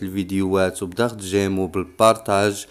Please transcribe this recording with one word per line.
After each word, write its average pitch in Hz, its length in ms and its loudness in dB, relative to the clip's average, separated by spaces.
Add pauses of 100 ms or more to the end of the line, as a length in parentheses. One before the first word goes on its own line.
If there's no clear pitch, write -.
الفيديوهات 95 800 0
وبضغط 113 340 -2
جيم 98 420 0
وبالبارتاج 101 1120 2